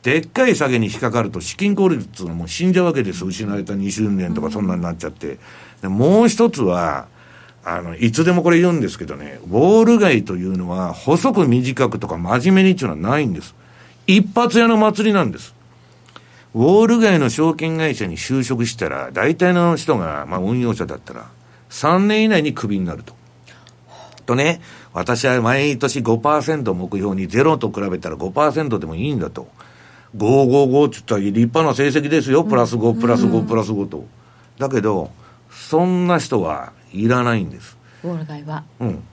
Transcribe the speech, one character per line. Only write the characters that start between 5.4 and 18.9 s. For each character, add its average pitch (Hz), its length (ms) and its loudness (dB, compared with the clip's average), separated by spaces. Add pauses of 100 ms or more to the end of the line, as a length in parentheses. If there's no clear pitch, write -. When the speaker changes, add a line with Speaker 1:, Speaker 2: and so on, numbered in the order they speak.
Speaker 1:
で、 95 60 -6
も 151 360 4
う 233 40 6
一 226 220 4
つ 139 120 -4
は、 85 440 0 (580)
あ 87 180 -6
の、 85 140 -10
い 117 160 0
つ 156 120 0
で 175 60 2
も 175 120 2
こ 170 80 2
れ 170 100 4
言 180 100 4
う - 20 0
ん 160 80 0
で 101 80 -2
す - 100 -10
け 85 80 -10
ど 71 100 -12
ね、 71 320 -16
ウ 87 60 -6
ォ 190 280 6
ー - 20 6
ル 233 140 6
街 147 260 4
と 95 120 -6
い 90 100 -4
う 92 100 -2
の 90 140 -6
は 90 220 -4
細 170 400 0
く 180 160 2
短 127 400 0
く - 100 -6
と 98 80 -6
か 90 100 -8
真 120 360 0
面 - 20 6
目 190 80 6
に 190 100 6
っ - 40 2
て 190 60 -6
い - 20 -4
う 82 120 -4
の 78 60 -8
は 101 80 -2
な 143 80 0
い 147 80 0
ん 98 60 -2
で 80 100 -6
す。 - 140 -20 (500)
一 202 280 4
発 240 240 2
屋 233 100 6
の 226 80 4
祭 214 320 2
り 208 60 2
な 180 100 2
ん 101 80 -2
で - 80 -10
す。 - 140 -18 (1000)
ウ 113 100 2
ォ 202 200 6
ー - 20 6
ル 233 140 4
街 202 180 6
の 135 100 2
証 156 260 2
券 160 220 -4
会 156 200 -2
社 107 100 -4
に 82 100 -8
就 127 280 -2
職 120 220 -2
し 113 100 -6
た 85 120 -4
ら、 67 240 -6